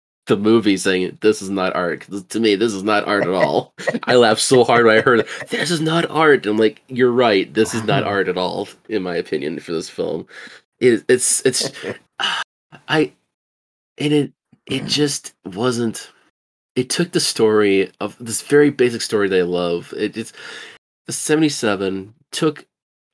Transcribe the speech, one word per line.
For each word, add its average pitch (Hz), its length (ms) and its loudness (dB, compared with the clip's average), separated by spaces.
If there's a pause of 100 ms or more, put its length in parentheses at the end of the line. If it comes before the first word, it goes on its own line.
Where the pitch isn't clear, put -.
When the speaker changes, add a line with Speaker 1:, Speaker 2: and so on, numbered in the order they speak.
(280)
Speaker 1:
the 113 100 2
movie 104 400 4
saying, 92 440 -2
"This 107 200 2
is 95 80 -10
not 95 260 -2
art." 85 260 -4
'Cause 98 240 -12
to - 140 -6
me, 110 160 4
this 110 180 0
is 95 100 -6
not 104 240 0
art 101 160 0
at 87 100 -2
all. 90 400 0 (160)
Speaker 2:
<laughs> - 140 -6
Speaker 1:
I 123 120 2
laughed 110 260 4
so 127 220 4
hard 120 220 4
when 110 140 6
I - 20 -2
heard, 117 240 2 (240)
"This - 220 -4
is 156 100 -2
not 160 300 -2
art." 147 340 4
And 107 80 0
I'm 107 40 -2
like, 110 320 0
"You're 123 220 2
right. 113 400 2
This 107 220 0
is 110 120 -4
not 101 180 0
Speaker 2:
<laughs> 104 100 -2
Speaker 1:
art 95 140 0
at 90 100 -4
all, 90 300 -4 (200)
in 107 140 -4
my 90 140 -6
opinion, 80 440 -6
for - 120 -12
this 82 180 -6
film." 82 380 -6 (520)
It, 117 300 4
it's, - 380 2
it's, 131 240 -2 (260)
Speaker 2:
<laughs> - 220 -20
Speaker 1:
<sighs> - 680 -10
I, 156 240 0 (840)
and 147 160 0
it, 147 200 0 (340)
it 135 180 -6
Speaker 2:
<clears throat> - 0 -
Speaker 1:
just - 480 -2 (120)
wasn't, 113 640 -4 (640)
it - 160 -2
took 175 200 -4
the 170 80 0
story 107 800 2
of 101 200 -8
this 113 240 -8
very 147 260 4
basic 120 320 -2
story 101 280 -2
that 95 100 2
I 90 40 2
love. 87 540 -4
It, 101 200 -4
it's, 110 160 -10 (720)
the - 80 -12
seventy-seven 104 1000 -2 (180)
took - 340 -4 (480)